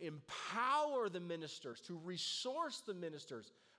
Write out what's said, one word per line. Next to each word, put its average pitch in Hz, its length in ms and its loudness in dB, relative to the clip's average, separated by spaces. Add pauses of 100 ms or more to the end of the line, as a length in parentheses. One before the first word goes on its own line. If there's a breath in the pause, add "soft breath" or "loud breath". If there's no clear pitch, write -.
empower 240 1080 2
the 175 100 -2
ministers, 160 600 -4
to 170 200 -6
resource 247 800 0
the 208 140 -4
ministers 151 580 -6 (260 loud breath)